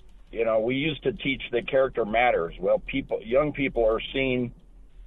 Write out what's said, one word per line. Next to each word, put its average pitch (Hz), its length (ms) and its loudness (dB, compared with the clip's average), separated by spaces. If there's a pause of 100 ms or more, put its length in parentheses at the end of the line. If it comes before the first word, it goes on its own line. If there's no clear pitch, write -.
(320)
you 113 120 0
know, 113 140 2
we 120 160 0
used 147 300 -2
to 135 80 0
teach 131 300 -4 (100)
that 117 160 -2
character 131 360 2
matters. 107 560 2
Well, 101 200 2
people, 135 420 -4
young 135 300 0
people 131 320 0
are 110 160 2 (120)
seeing 127 400 -2 (540)